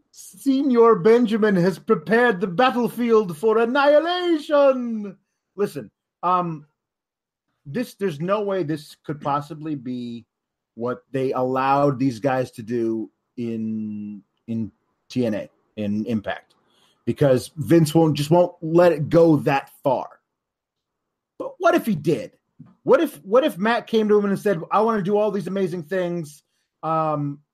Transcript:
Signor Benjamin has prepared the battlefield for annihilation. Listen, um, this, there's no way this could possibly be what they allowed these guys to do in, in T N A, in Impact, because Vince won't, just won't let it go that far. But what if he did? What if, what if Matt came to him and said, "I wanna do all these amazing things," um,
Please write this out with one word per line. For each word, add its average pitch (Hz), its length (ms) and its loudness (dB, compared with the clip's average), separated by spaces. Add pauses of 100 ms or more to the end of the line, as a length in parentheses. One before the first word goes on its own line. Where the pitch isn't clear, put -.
(120)
Signor 247 880 2
Benjamin 214 560 4
has 175 240 2
prepared 226 640 0
the 208 60 -4
battlefield 220 920 0
for 220 200 2
annihilation. 285 1600 0 (380)
Listen, 151 340 -6 (340)
um, 170 420 -2 (1000)
this, 196 300 -8
there's 175 240 -4
no 196 220 -2
way 190 220 -2
this 151 400 -8
could 147 160 -10
possibly 147 560 -6
be 120 500 -10 (500)
what 123 360 -6
they 131 200 -2
allowed 131 680 0
these 127 200 -2
guys 131 320 -2
to 117 120 -16
do 113 460 -4 (260)
in, 110 840 -8 (260)
in 113 240 -6 (380)
T 123 160 -2
N 107 80 -2
A, 87 160 -8 (260)
in 104 300 -4
Impact, 101 480 -6 (520)
because 127 520 0
Vince 156 360 2
won't, 160 220 4
just 147 160 -2
won't 175 300 4
let 170 320 4
it 143 160 -4
go 165 280 6
that 135 340 -2 (120)
far. 123 360 -4 (1200)
But - 180 -10
what 349 180 2
if - 100 0
he 208 100 0
did? 143 380 -4 (500)
What 254 180 4
if, 311 220 -4
what 226 200 2
if 220 140 -2
Matt 226 300 -2
came 220 220 0
to 208 80 6
him 202 80 2
and 196 140 0
said, 196 220 -2 (100)
"I 196 100 2
wanna 220 220 0
do 202 140 0
all 208 140 0
these 180 160 -6
amazing 185 360 -4
things," 175 600 -6 (400)
um, 151 560 -4 (140)